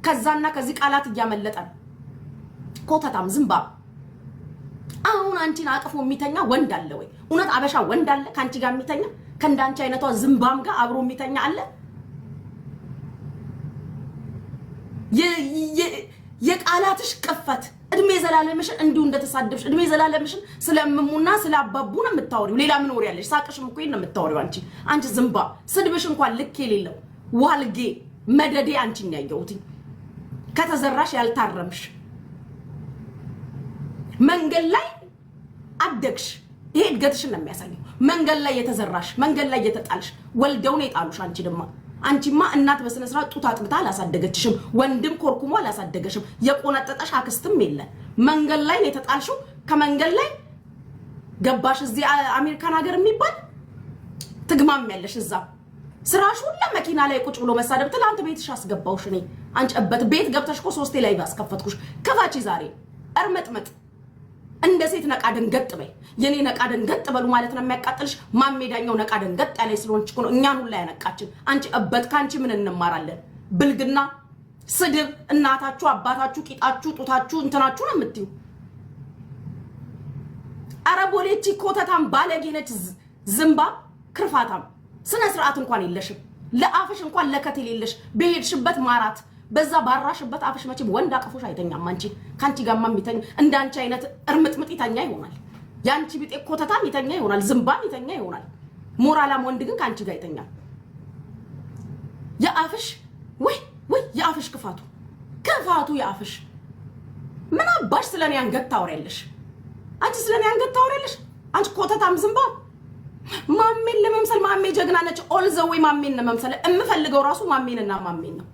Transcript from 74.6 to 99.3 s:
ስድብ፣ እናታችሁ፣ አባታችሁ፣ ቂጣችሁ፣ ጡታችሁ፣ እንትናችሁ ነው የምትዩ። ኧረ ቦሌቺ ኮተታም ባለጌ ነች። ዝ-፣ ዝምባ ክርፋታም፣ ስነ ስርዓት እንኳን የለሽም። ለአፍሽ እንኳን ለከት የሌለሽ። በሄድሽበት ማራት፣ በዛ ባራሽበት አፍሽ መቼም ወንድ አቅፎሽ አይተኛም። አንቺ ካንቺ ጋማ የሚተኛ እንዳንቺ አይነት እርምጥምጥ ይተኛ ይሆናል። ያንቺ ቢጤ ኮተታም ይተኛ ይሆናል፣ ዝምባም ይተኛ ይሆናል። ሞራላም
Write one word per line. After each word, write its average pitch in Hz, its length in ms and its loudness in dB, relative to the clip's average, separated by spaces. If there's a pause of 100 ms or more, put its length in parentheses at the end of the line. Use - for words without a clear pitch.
ስድብ፣ 302 400 2 (200)
እናታችሁ፣ 269 580 2
አባታችሁ፣ 262 560 0
ቂጣችሁ፣ 269 520 -2
ጡታችሁ፣ 262 440 0
እንትናችሁ 269 460 2
ነው 539 100 -2
የምትዩ። 220 300 -2 (2500)
ኧረ 359 240 4
ቦሌቺ 392 380 0 (100)
ኮተታም 359 540 2
ባለጌ 320 420 2
ነች። 302 220 -6
ዝ-፣ 180 180 -8 (360)
ዝምባ 294 320 6 (540)
ክርፋታም፣ 269 500 0 (420)
ስነ 440 240 0
ስርዓት 294 280 2
እንኳን 240 240 0
የለሽም። 180 380 -6 (340)
ለአፍሽ 381 480 2
እንኳን 311 280 0
ለከት 277 280 -2
የሌለሽ። 226 360 -4 (200)
በሄድሽበት 330 640 2
ማራት፣ 240 380 2 (340)
በዛ 302 280 2
ባራሽበት 269 640 0
አፍሽ 262 220 -2
መቼም 254 240 -4
ወንድ 254 240 2
አቅፎሽ 254 300 -4
አይተኛም። 170 420 -6
አንቺ 185 180 -4 (320)
ካንቺ 277 280 0
ጋማ 226 220 2
የሚተኛ 226 340 0 (180)
እንዳንቺ 277 400 4
አይነት 247 260 -2 (240)
እርምጥምጥ 302 420 4
ይተኛ 240 320 -2
ይሆናል። 165 320 -6 (520)
ያንቺ 302 320 2
ቢጤ 285 240 -8
ኮተታም 311 420 0
ይተኛ 269 300 0
ይሆናል፣ 208 280 2
ዝምባም 247 420 2
ይተኛ 247 280 -6
ይሆናል። 196 340 -8 (520)
ሞራላም 277 460 4